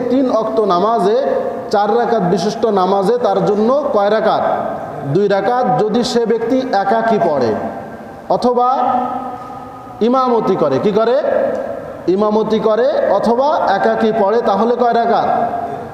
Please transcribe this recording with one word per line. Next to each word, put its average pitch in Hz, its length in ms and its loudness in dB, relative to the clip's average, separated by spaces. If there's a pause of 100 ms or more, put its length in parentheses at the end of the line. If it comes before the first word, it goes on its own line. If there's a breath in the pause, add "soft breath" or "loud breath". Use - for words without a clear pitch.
তিন 254 220 2
অক্ত 220 280 0
নামাজে, 208 600 2 (500)
চার 208 260 2
রাকাত 226 240 2
বিশিষ্ট 202 440 0
নামাজে 196 520 2
তার 196 280 0
জন্য 220 380 2 (100)
কয় 202 160 2
রাকাত? 208 320 2 (720)
দুই 202 140 4
রাকাত। 202 560 0
যদি 214 200 0
সে 233 220 0
ব্যক্তি 226 360 0 (120)
একাকী 220 520 2
পড়ে 127 300 0 (760)
অথবা 247 480 2 (1200)
ইমামতি 240 540 2
করে, 135 280 0
কি 208 80 2
করে? 226 260 2 (880)
ইমামতি 208 520 0
করে 226 280 2 (240)
অথবা 247 560 2
একাকী 220 520 2
পড়ে, 214 220 2
তাহলে 226 340 0
কয় 240 180 2
রাকাত? 220 680 0 (340)